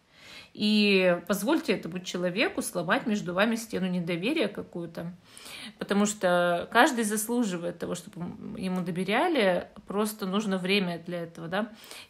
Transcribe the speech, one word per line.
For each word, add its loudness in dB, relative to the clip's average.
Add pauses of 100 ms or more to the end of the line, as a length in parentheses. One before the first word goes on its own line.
(540)
И 4
позвольте 2
этому -4
человеку -2
сломать -2
между -2
вами 2
стену -4
недоверия -2
какую-то, -10 (680)
потому 2
что 2
каждый 6
заслуживает -2
того, -6
чтобы -10
ему -2
доверяли, 0 (180)
просто -2
нужно 0
время 0
для -6
этого, -12
да. -4 (380)